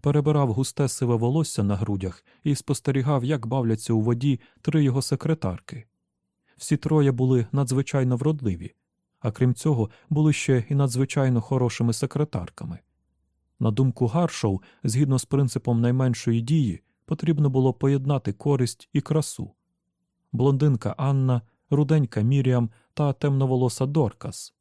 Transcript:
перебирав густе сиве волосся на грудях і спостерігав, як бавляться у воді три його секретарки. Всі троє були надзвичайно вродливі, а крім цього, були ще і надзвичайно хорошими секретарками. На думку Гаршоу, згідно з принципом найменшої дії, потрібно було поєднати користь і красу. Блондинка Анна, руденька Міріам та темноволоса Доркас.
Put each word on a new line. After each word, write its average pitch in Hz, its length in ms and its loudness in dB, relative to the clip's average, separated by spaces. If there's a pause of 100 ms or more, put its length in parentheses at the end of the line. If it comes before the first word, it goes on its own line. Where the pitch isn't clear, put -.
перебирав 143 520 2
густе 131 360 -2
сиве 120 280 0
волосся 123 460 0
на 101 140 0
грудях 98 480 -6 (200)
і 147 100 2
спостерігав, 135 720 -2
як 131 220 -2
бавляться 117 460 -2
у 113 80 2
воді 120 400 0 (220)
три 156 220 2
його 131 180 2
секретарки. 131 840 -4 (720)
Всі - 200 -2
троє 147 360 2
були 123 400 2
надзвичайно 131 640 0
вродливі, 120 580 -4 (460)
а 117 120 -4
крім 123 220 2
цього, 123 360 -2 (200)
були 151 220 2
ще 127 360 0
і 147 60 -2
надзвичайно 131 680 0
хорошими 120 520 0
секретарками. - 840 -6 (840)
На 117 100 2
думку 123 360 0
Гаршоу, 113 540 -2 (240)
згідно 131 340 2
з - 60 -4
принципом 127 560 0
найменшої 123 600 0
дії, 120 420 0 (220)
потрібно 151 460 0
було 131 240 4
поєднати 139 580 0
користь 127 600 -2
і 147 80 2
красу. - 500 -2 (840)
Блондинка 131 680 2
Анна, 131 440 0 (280)
руденька 143 500 2
Міріам 123 500 2 (240)
та 143 180 0
темноволоса 131 720 0
Доркас. - 760 -4